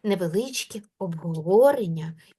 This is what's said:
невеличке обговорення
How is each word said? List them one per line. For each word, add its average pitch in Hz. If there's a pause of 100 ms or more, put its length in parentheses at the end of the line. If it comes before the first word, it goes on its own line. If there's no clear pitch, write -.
невеличке 202 (160)
обговорення 165 (180)